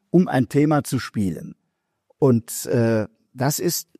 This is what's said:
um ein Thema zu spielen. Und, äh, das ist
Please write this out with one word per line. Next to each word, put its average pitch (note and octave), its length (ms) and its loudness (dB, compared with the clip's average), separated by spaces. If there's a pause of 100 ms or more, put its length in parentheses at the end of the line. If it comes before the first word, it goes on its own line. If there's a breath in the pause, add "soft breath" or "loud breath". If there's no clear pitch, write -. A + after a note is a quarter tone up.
um F3+ 180 4
ein C3+ 220 0
Thema D3 360 2
zu C3 140 -4
spielen. - 560 -6 (640)
Und, B2 480 0
äh, A2+ 420 0 (280)
das C#3+ 260 -2
ist - 280 -4 (120)